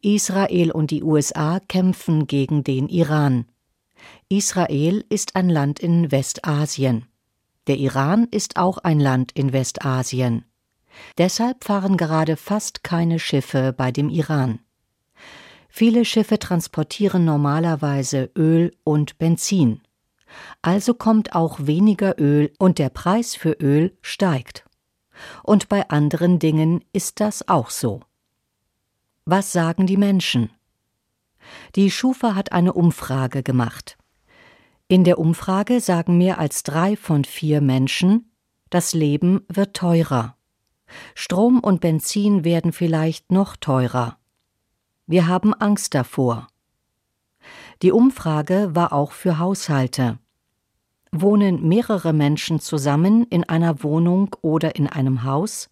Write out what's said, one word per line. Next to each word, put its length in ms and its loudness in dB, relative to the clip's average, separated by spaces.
Israel 680 0
und 200 -2
die 120 -4
U 140 2
S 180 0
A 260 -2
kämpfen 640 0
gegen 380 0
den 240 -2
Iran. 580 0
Israel 800 0
ist 280 -4
ein 140 2
Land 300 0
in 300 2
Westasien. 960 -2
Der 100 0
Iran 540 0
ist 260 -6
auch 220 0
ein 220 0
Land 320 0
in 200 -2
Westasien. 920 -4
Deshalb 460 -2
fahren 320 0
gerade 400 0
fast 480 -6
keine 340 0
Schiffe 580 -2
bei 160 -2
dem 160 -2
Iran. 520 -2
Viele 360 2
Schiffe 340 0
transportieren 840 -2
normalerweise 1120 0
Öl 480 2
und 340 0
Benzin. 640 0
Also 340 0
kommt 400 0
auch 280 -2
weniger 580 2
Öl 380 2
und 200 2
der 100 0
Preis 460 -2
für 180 -2
Öl 500 0
steigt. 640 -4
Und 260 2
bei 200 0
anderen 500 2
Dingen 540 0
ist 280 -6
das 280 -4
auch 220 0
so. 300 -6
Was 280 0
sagen 340 0
die 100 2
Menschen? 540 0
Die 140 4
schufa 440 -2
hat 180 -4
eine 200 -2
Umfrage 680 -2
gemacht. 540 -4
In 160 6
der 140 4
Umfrage 600 -2
sagen 380 0
mehr 200 2
als 260 -4
drei 320 -2
von 280 0
vier 360 -2
Menschen, 720 2
das 260 -2
Leben 540 2
wird 260 -2
teurer. 640 0
Strom 460 2
und 200 0
Benzin 640 0
werden 280 0
vielleicht 580 -2
noch 260 0
teurer. 640 -2
Wir 200 2
haben 280 2
Angst 400 -2
davor. 540 -2
Die 100 6
Umfrage 840 2
war 180 0
auch 200 0
für 260 -2
Haushalte. 800 -2
Wohnen 560 2
mehrere 440 0
Menschen 460 0
zusammen 640 2
in 200 -2
einer 380 0
Wohnung 600 0
oder 340 -2
in 120 0
einem 360 -2
Haus? 480 -6